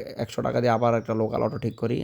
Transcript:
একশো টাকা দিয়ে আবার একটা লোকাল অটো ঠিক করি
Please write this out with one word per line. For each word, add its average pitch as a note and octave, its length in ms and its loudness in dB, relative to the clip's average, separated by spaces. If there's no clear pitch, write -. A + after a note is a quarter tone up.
একশো - 240 -6
টাকা B2 140 0
দিয়ে A#2+ 160 4
আবার A#2 220 4
একটা A2+ 220 -4
লোকাল A2+ 260 0
অটো A2 180 -4
ঠিক A2 160 -2
করি A#2 220 0